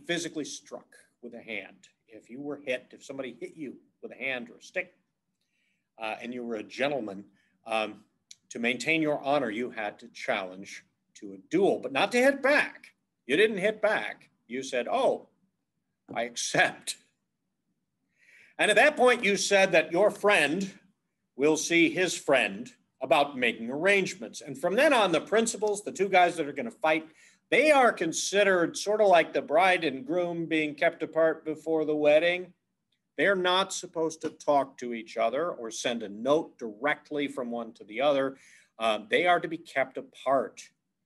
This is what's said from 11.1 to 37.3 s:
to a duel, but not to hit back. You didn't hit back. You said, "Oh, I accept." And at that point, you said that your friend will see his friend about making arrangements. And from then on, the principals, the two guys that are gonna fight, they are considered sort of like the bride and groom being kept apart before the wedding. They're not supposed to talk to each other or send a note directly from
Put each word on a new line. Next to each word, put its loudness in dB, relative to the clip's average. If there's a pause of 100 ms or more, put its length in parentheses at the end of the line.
to -16
a -18 (120)
duel, 2
but -10
not 0
to 2
hit 2
back. 0 (320)
You -2
didn't 2
hit -2
back. -2 (180)
You -8
said, -4
"Oh, 0 (840)
I -4
accept." -4 (1600)
And 2
at 6
that 6
point, 4
you 2
said 2
that 4
your 4
friend 0 (560)
will 2
see 2
his -2
friend 0 (300)
about 2
making -2
arrangements. -2
And -12
from -2
then 4
on, 4
the 2
principals, -2
the -8
two -2
guys 4
that -2
are -8
gonna -6
fight, -2 (420)
they 4
are 6
considered 0
sort -2
of 6
like 4
the 0
bride 4
and -4
groom -2
being 0
kept 0
apart 0
before -4
the -2
wedding. 2 (640)
They're 4
not 2
supposed -6
to -4
talk 0
to -8
each -10
other 0
or -10
send -4
a -10
note -2
directly -6
from -8